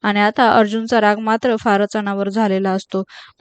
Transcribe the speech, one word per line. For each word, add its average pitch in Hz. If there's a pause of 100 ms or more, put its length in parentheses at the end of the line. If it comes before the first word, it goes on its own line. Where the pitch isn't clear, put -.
आणि 208
आता 214
अर्जुनचा 220
राग 208
मात्र 220
फारच 208
अनावर 202
झालेला 196
असतो. 190 (380)